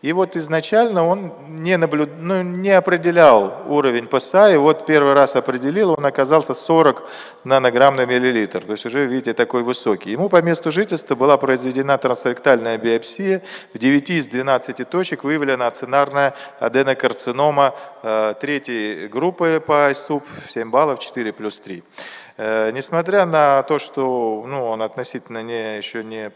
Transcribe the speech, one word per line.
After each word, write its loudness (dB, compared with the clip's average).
И -4
вот -2
изначально 0
он -2
не -2
наблю-, 0
ну, -2
не -2
определял 6
уровень 0
П 0
С -6
А, 8
и 6
вот 2
первый 4
раз 4
определил, 0
он -4
оказался 2
сорок 2
нанограмм 4
на 0
миллилитр, 0
то -6
есть -10
уже, -2
видите, -4
такой 0
высокий. -4
Ему -4
по 4
месту -2
жительства -2
была 4
произведена -2
трансректальная 0
биопсия, -2
в -14
девяти 2
из -2
двенадцати -2
точек -6
выявлена 0
ацинарная 0
аденокарцинома, 0
э, -2
третьей -6
группы -2
по 2
айсуп, -4
семь -8
баллов, 0
четыре -8
плюс -10
три. -16
Э, -2
несмотря -2
на 4
то, -2
что, -4
ну, -6
он -4
относительно -10
не, -8
ещё -10
не -12